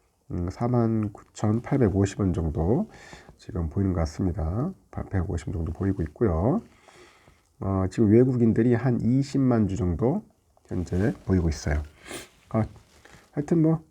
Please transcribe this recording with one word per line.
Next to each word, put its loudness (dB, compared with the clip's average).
음, -4
사만 0
구천팔백오십 0
원 2
정도 0
지금 -6
보이는 0
것 -2
같습니다. -4
백오십 -4
정도 -4
보이고 -2
있고요. 0
어, -2
지금 4
외국인들이 4
한 0
이십만 2
주 -4
정도 0
현재 -2
보이고 2
있어요. -2
어, 2
하여튼 0
뭐 2